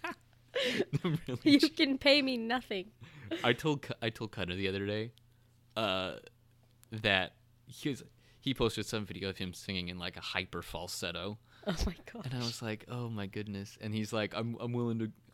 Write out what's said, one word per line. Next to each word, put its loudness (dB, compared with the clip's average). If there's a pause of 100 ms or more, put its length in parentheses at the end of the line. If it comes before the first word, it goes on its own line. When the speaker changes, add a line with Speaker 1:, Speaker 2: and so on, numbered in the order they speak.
(140)
Speaker 1:
<laughs> -2
I'm 2
really -4
Speaker 2:
You 10
Speaker 1:
cheap. 4
Speaker 2:
can 4
pay 6
me 0
nothing. -2 (520)
Speaker 1:
I 6
told 2
Cu-, -8
I 0
told -8
Cutter -2
the 0
other 0
day, -2 (640)
uh, 2 (760)
that 4 (340)
he -6
was, -4 (380)
he 2
posted 2
some -2
video -4
of -4
him -4
singing -4
in, -6
like, -6
a -12
hyper -2
falsetto. -6 (260)
Speaker 2:
Oh 0 (120)
my -2 (180)
gosh. -10
Speaker 1:
And -4
I -2
was -2
like, -4
"Oh -4
my -4
goodness." -6
And -2
he's 0
like, 0
"I'm, -2
I'm -2
willing 2
to 0 (220)